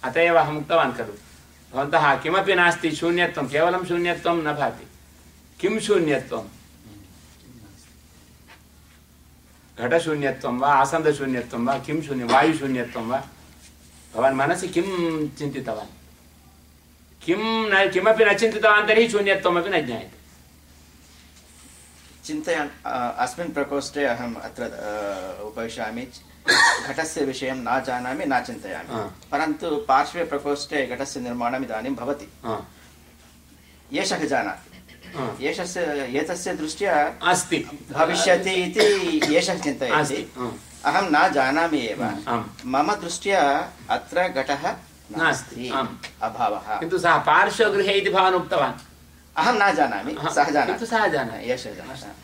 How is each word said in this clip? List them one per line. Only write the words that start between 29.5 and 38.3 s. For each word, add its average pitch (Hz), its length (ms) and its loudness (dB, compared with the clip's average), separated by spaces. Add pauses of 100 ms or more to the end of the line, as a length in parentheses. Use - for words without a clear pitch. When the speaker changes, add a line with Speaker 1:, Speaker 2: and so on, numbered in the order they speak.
Speaker 2:
पार्श्वे 147 480 2
प्रकोष्ठे 143 640 -2
घटस्य 127 340 -6
निर्माणम् 120 440 -4
इदानीं 117 300 -6
भवति। 123 380 -6 (120)
Speaker 1:
हा। 113 220 -6 (1300)
Speaker 2:
एषः 185 320 -2
जानाति। 113 480 -4 (440)
Speaker 1:
हा। 113 240 -8
Speaker 2:
एषस्य, 175 400 -4 (360)
एतस्य 170 380 -4
दृष्ट्या 156 680 0
Speaker 1:
अस्ति। - 720 -2
Speaker 2:
भविष्यति 175 580 4